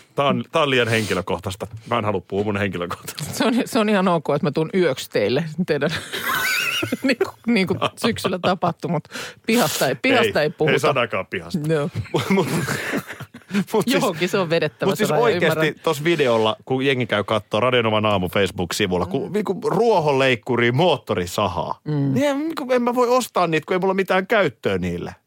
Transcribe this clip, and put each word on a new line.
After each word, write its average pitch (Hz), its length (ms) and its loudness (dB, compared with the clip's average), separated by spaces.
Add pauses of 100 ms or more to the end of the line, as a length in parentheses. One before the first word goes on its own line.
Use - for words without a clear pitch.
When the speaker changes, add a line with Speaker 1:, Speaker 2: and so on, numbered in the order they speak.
(160)
Speaker 1:
Tää 139 100 2
on, 127 260 0
tää 165 100 2
on 147 80 2
liian 123 180 4
henkilökohtaista. 98 800 -2 (220)
Mä 120 80 0
en 107 80 -2
halua 101 220 -2
puhua 101 160 -2
mun 104 140 -2
henkilökohtaista. 92 760 -6
Speaker 2:
Se - 120 0
on, 240 80 2 (120)
se - 140 -2
on 214 100 2
ihan 196 180 4
ok, 170 180 2 (100)
että 147 120 0
mä 196 40 0
tuun 160 220 -2
yöksi 170 360 0
teille 123 340 0 (220)
teidän 147 240 0 (640)
<laughs> - 520 -4
niinku, 269 280 0 (160)
niinku 196 280 2 (300)
syksyllä 196 340 -2
tapahtumat. 170 640 -2 (420)
Pihasta 208 420 2
ei, 131 80 0
pihasta 240 460 2
ei, 147 40 2
Speaker 1:
Ei, 151 40 0
Speaker 2:
puhuta. 151 240 0
Speaker 1:
ei 131 60 2
sanakaan 120 460 0
pihasta. 90 340 -6 (140)
Speaker 2:
Joo. 147 160 0 (120)
Speaker 1:
<laughs> - 120 -10
Mut, 147 160 -2
mut, 190 180 2 (1300)
mut 214 140 2
siis 240 140 0
Speaker 2:
Johonkin 180 280 -2
se 208 80 -2
on 180 120 0
vedettävä 165 400 0
Speaker 1:
mut 185 80 0
siis 208 120 0
Speaker 2:
se - 40 0
raja, 151 100 2
Speaker 1:
oikeesti 175 220 2 (140)
Speaker 2:
ymmärrän. 156 240 -2
Speaker 1:
tossa 147 200 0
videolla, 123 520 4 (100)
kun 131 200 0
jengi 127 200 2
käy 104 180 0
kattoo 107 360 0
Radio 123 220 2
Novan 107 240 2
aamu 95 240 2
Facebook-sivulla, 92 760 0
kun 131 220 -4
Speaker 2:
Mm. 147 60 -10
Speaker 1:
niinku 202 320 -2
ruohonleikkuri, 135 1080 2
moottorisahaa, 101 1120 0
Speaker 2:
Mm. 139 300 0
Speaker 1:
niin 269 120 2
en, 277 140 0
niinku, 311 320 -6
en 254 100 2
mä 240 140 0
voi 247 140 2
ostaa 233 380 2
niitä, 160 180 0
kun - 100 -2
ei 180 40 2
mulla 190 120 2
ole 190 40 2
mitään 190 320 0
käyttöä 147 500 0
niille. 87 380 -4 (120)